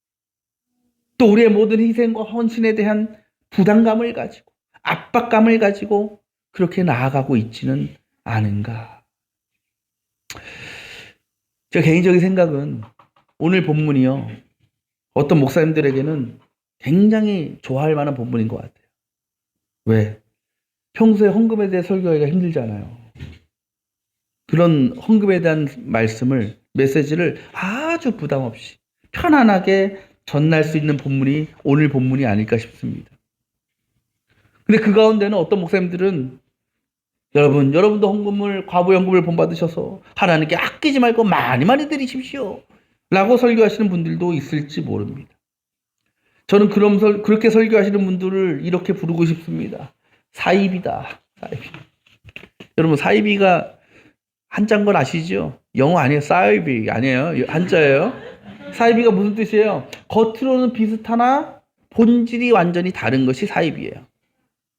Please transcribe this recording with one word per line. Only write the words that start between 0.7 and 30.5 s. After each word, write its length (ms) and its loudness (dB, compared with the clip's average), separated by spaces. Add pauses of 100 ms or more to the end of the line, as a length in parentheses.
또 140 6
우리의 200 6
모든 300 2
희생과 440 0
헌신에 500 -2
대한 420 -2 (340)
부담감을 640 2
가지고 380 -14 (300)
압박감을 800 0
가지고 600 -2 (300)
그렇게 320 -2
나아가고 540 0
있지는 580 -6 (300)
않은가? 800 -6 (2750)
제 120 0
개인적인 380 4
생각은 640 -2 (560)
오늘 260 0
본문이요, 640 0 (840)
어떤 260 2
목사님들에게는 960 -2 (400)
굉장히 840 0
좋아할 320 -2
만한 200 -4
본문인 340 -4
것 80 -8
같아요. 300 -18 (1000)
왜? 340 0 (720)
평소에 360 4
헌금에 420 0
대해 120 -2
설교하기가 460 0
힘들잖아요. 680 -4 (1500)
그런 500 2
헌금에 440 2
대한 260 0 (120)
말씀을, 800 -2 (160)
메시지를 640 0 (140)
아주 640 -6
부담 260 -4
없이 340 -12 (340)
편안하게 880 2 (300)
전할 380 2